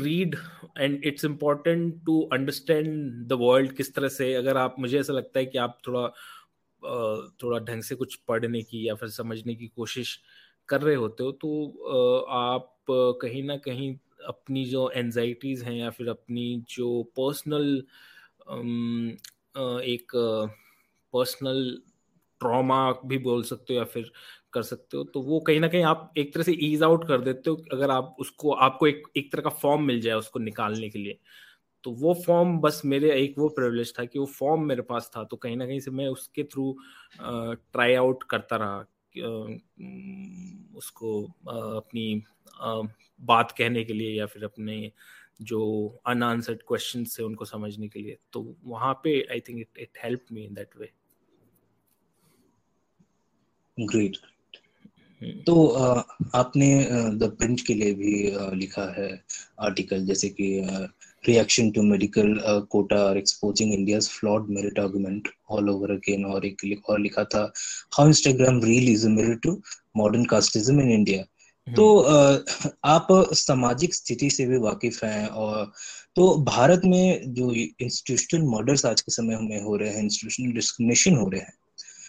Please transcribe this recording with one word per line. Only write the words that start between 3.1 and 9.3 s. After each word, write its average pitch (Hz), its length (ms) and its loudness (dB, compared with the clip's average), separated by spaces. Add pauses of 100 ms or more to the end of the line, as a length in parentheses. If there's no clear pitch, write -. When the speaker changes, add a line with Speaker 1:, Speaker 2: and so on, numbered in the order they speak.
Speaker 1:
the 123 140 0
world। 131 320 4
किस - 200 -8
तरह 135 140 -2
से, 131 260 -2
अगर 131 240 0
आप, 127 220 -2
मुझे 131 200 -2
ऐसा 139 140 -4
लगता 131 260 -4
है 131 60 -2
कि 131 120 -8
आप 120 300 -4
थोड़ा, 123 140 -4 (840)
अ, 113 440 -6 (140)
थोड़ा 120 160 -2
ढंग 110 240 -8
से 135 120 -10
कुछ 131 200 -10
पढ़ने 117 460 -4
की 113 260 -8
या 107 80 -4
फिर 113 140 -12
समझने 113 460 -10